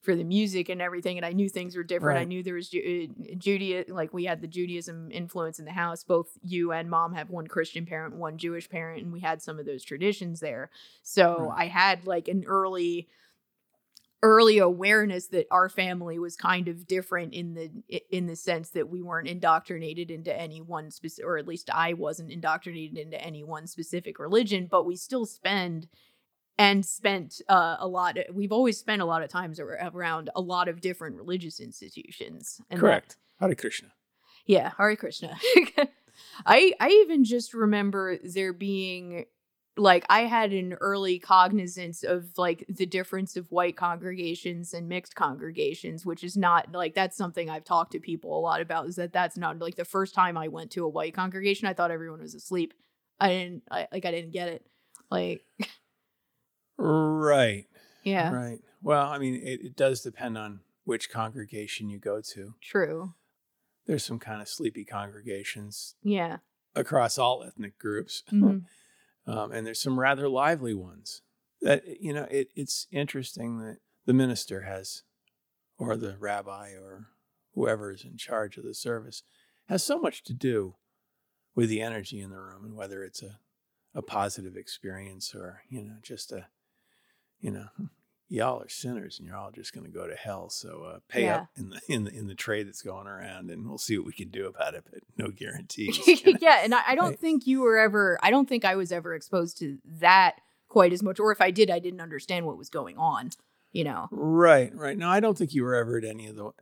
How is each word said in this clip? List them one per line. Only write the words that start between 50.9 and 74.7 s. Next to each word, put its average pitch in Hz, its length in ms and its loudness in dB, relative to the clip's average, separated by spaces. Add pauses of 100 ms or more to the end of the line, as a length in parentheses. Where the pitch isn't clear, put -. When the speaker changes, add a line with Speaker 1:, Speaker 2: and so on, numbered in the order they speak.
Speaker 1:
congregation, 190 540 0
I 185 40 0
thought 175 180 2
everyone 160 300 -8
was 156 140 -16
asleep. 165 400 -4 (440)
I 196 100 4
didn't, 180 420 -2
I, - 220 -4
like, 185 120 -8
I 180 60 -2
didn't 170 220 -6
get 175 160 -6
it. - 180 -12 (440)
Like 180 340 -4 (140)
<laughs> - 120 -8 (1080)
Speaker 2:
Right. 156 880 4 (380)
Speaker 1:
Yeah. 180 280 2
Speaker 2:
Right. 120 280 -6 (220)
Well, 151 240 4
I 147 120 -6
mean, 131 160 -2
it, 127 280 -8
it - 140 -16
does 135 240 2
depend 117 380 -8
on 104 220 -12 (240)
which 113 260 -4
congregation 110 800 -8
you 101 80 -12
go 104 220 -4 (120)
to. 101 300 -16
Speaker 1:
True. 170 520 -4 (720)
Speaker 2:
There's - 180 -2
some 113 140 -8
kinda 107 280 -12
sleepy 110 380 -6
congregations 104 1200 -12
Speaker 1:
Yeah. 180 360 -2 (360)
Speaker 2:
across 127 440 0
all 127 260 2
ethnic - 340 -14
groups. - 440 -6 (100)
Speaker 1:
Mm-hmm. 202 320 6
Speaker 2:
<laughs> - 40 -20 (580)
Um, 107 260 -6
and 113 140 -6
there's 113 140 -8
some 131 200 -2
rather 139 300 2
lively 135 440 0
ones. 90 460 -12 (400)
That, - 240 2 (160)
you 160 120 -6
know, 147 180 -6
it, 139 260 -2
it's - 340 -8
interesting 131 680 -8
that 110 180 -12 (300)
the 127 80 4
minister 120 480 0
has, 95 400 -12 (760)